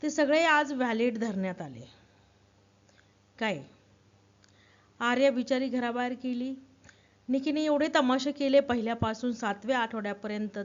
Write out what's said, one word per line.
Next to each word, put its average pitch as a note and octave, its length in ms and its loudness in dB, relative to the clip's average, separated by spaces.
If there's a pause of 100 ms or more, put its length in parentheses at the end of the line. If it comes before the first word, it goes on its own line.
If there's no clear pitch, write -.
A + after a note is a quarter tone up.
ते D4+ 80 -2
सगळे D4+ 340 4
आज D4+ 300 4
व्हॅलिड A#3+ 440 0
धरण्यात F#3+ 440 -4
आले. B2+ 220 -12 (1500)
काय G3+ 240 -2 (1400)
आर्या A#3+ 320 4
बिचारी B3+ 360 -2
घराबाहेर B3 460 -2 (100)
गेली, B3+ 300 -6 (760)
निकीने C#4 340 0
एवढे D4+ 320 2
तमाशे C4+ 360 2
केले, C#4 300 4
पहिल्यापासून A#3 720 -2
सातव्या A3 460 -2
आठवड्यापर्यंत G#3 840 -6